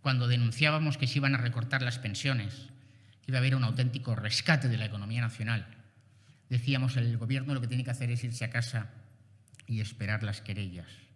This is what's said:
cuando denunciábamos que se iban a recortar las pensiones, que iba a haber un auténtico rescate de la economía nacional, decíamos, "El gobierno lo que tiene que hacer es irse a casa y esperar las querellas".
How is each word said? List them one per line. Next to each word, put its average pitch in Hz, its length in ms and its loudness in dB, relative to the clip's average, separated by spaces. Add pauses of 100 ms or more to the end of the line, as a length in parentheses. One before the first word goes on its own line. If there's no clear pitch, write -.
cuando 127 260 2
denunciábamos 139 680 4
que 131 100 0
se 147 100 0
iban 139 180 4
a 123 40 0
recortar 120 420 0
las 120 180 -2
pensiones, 107 720 -2 (520)
que 131 100 -6
iba 131 60 2
a 127 40 4
haber 131 140 4
un 127 80 2
auténtico 123 520 0
rescate 127 540 2
de 113 80 2
la 107 80 0
economía 107 360 -2
nacional, 113 440 -2 (840)
decíamos, 127 480 2
"El 117 220 2
gobierno 131 380 -2
lo 127 60 -2
que 120 60 -4
tiene 123 160 -2
que 123 80 -4
hacer 120 200 -2
es 120 120 -2
irse 117 220 -4
a 117 60 -6
casa 117 400 -2 (760)
y 110 140 0
esperar 107 420 -2
las 101 180 -4
querellas". 92 460 -8 (280)